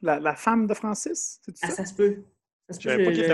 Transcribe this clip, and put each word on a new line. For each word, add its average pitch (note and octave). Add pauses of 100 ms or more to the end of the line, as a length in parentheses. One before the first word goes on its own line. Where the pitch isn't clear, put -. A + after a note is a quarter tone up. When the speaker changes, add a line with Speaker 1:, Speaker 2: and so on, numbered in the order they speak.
Speaker 1:
La, D#3
la D3+
femme A3+
de G#3
Francis ? -
C'est-tu -
Speaker 2:
Ah, F3
Speaker 1:
ça ? F3
Speaker 2:
ça F#3+
se -
peut. G3+ (440)
Ça F3+
se F3
Speaker 3:
Je A3+
savais B3
Speaker 2:
peut, -
Speaker 3:
pas F3
Speaker 2:
je, F3
Speaker 3:
qu'il D#3+
Speaker 2:
je E3
Speaker 3:
était E3